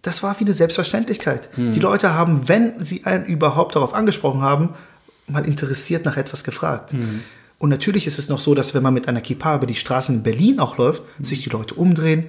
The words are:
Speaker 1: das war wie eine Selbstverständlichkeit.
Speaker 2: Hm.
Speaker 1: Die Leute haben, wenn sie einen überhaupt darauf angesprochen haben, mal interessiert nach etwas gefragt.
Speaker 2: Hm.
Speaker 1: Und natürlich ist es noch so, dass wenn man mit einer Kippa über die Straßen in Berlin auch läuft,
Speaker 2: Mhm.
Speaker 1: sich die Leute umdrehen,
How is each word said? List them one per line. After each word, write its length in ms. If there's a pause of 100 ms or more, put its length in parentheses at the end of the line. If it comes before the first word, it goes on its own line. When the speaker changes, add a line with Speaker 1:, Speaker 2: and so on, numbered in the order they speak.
Speaker 1:
das 220
war 160
wie 60
eine 100
Selbstverständlichkeit. 1000
Speaker 2:
Hm. 160
Speaker 1:
Die 80
Leute 340
haben, 340
wenn 340
sie 220
einen 220
überhaupt 500
darauf 160
angesprochen 480
haben, 300 (560)
mal 180
interessiert 640
nach 100
etwas 280
gefragt. 480
Speaker 2:
Hm. 280 (400)
Speaker 1:
Und 80
natürlich 380
ist 120
es 120
noch 100
so, 140
dass 200
wenn 80
man 120
mit 120
einer 140
Kippa 340
über 120
die 80
Straßen 420
in 60
Berlin 380
auch 180
läuft, 240 (160)
Speaker 2:
Mhm. 80
Speaker 1:
sich 180
die 60
Leute 240
umdrehen, 540